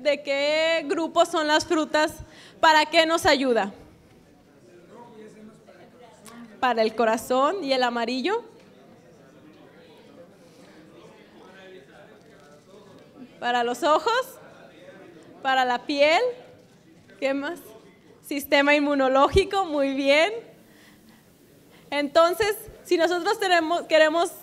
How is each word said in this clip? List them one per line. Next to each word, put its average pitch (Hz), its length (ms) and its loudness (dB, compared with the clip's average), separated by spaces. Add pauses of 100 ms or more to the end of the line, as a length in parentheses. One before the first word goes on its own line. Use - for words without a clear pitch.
de 294 220 -2
qué 302 640 -2
grupo 330 380 0
son 330 220 -2
las 302 180 2
frutas, 311 480 -2 (480)
¿para 311 260 4
qué 320 200 2
nos 330 200 0
ayuda? 247 460 2 (3000)
Para 240 220 0
el 220 120 -2
corazón 254 720 -2
y 269 80 -4
el 254 100 0
amarillo. 247 600 -4 (4000)
Para 240 240 -2
los 247 180 -6
ojos, 453 560 0 (1040)
para 262 220 0
la 240 220 -4
piel, 302 360 2 (960)
¿qué 269 160 -2
más? 294 240 -8 (680)
Sistema 285 520 0
inmunológico, 285 880 2
muy 285 300 -2
bien. 285 380 2 (1600)
Entonces, 339 680 2 (280)
si 349 120 0
nosotros 349 440 0
tenemos, 339 420 0
queremos 320 480 2 (120)